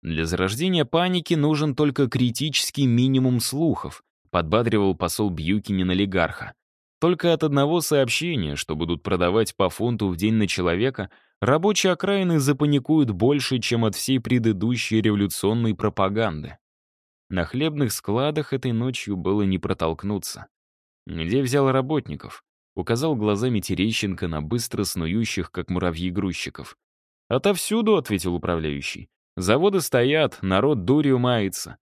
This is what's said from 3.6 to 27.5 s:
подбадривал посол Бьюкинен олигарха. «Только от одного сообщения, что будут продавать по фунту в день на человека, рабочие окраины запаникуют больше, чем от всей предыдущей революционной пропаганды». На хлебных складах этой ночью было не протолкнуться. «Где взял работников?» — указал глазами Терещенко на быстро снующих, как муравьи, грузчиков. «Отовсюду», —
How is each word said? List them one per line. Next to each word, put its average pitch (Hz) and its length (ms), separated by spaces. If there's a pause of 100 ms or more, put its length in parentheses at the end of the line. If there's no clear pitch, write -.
подбадривал 101 640
посол 98 340
Бьюкинен 92 600
олигарха. 92 640 (460)
«Только 170 340
от 160 100
одного 147 380
сообщения, 135 760
что 78 200
будут 82 280
продавать 95 520
по 92 140
фунту 107 380
в 90 80
день 107 200
на 107 120
человека, 92 640 (320)
рабочие 180 520
окраины 185 460
запаникуют 143 720
больше, 127 480
чем 117 260
от 104 100
всей 131 240
предыдущей 113 840
революционной 104 720
пропаганды». 98 840 (720)
На 90 160
хлебных 143 460
складах 143 640
этой 131 180
ночью 117 440
было 95 280
не 95 160
протолкнуться. 85 880 (580)
«Где 82 360
взял 135 300
работников?» — 131 720 (320)
указал 120 400
глазами 107 440
Терещенко 95 680
на 78 140
быстро 107 420
снующих, 92 680
как - 180
муравьи, 87 400
грузчиков. 90 680 (520)
«Отовсюду», — 202 720